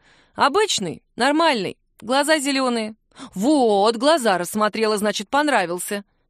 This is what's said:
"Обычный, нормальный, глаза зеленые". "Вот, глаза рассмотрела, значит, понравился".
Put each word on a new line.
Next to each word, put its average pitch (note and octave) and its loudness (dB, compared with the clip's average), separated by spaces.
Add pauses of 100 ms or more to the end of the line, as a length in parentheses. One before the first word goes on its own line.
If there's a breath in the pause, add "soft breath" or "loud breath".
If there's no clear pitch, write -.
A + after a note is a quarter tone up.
(340 soft breath)
"Обычный, C4+ 0 (140)
нормальный, C#4 0 (240)
глаза C#4 0
зеленые". B3+ -2 (400 loud breath)
"Вот, A3+ 2
глаза A3+ 2
рассмотрела, G#3+ -2
значит, G3+ -4
понравился". G3+ -2 (260)